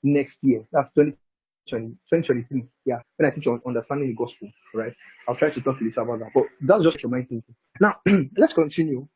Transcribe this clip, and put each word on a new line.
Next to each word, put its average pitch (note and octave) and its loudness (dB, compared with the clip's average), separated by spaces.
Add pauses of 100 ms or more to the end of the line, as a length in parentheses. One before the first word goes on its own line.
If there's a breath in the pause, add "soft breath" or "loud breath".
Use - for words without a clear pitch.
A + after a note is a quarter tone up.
next C#3 0
year. A#2+ 2
That's C#3+ 0
twenty D3 4 (560)
twenty, A2+ -8 (140)
twenty E3 2
twenty-three. B2 -2 (220)
Yeah, A#2+ -2 (180)
when D3+ 2
I - -4
teach D3+ -6
on A#2+ -2
understanding B2+ -4
the A#2 -6
gospel, A#2+ -8 (240)
right? A2+ -6 (340 soft breath)
I'll A#2+ -2
try D3+ 2
to C#3+ -6
talk C3+ -4
a - -4
little A2+ -4
about A#2 -6
that. A2 -12
But B2+ 4 (160)
that's F3+ 4
just D#3+ 2
your A#2+ -6
mind B2+ -6
thinking. A#2 -12 (240)
Now, G3+ 4 (100)
<clears throat> F#3 2
let's G#3+ 4
continue. D3+ -2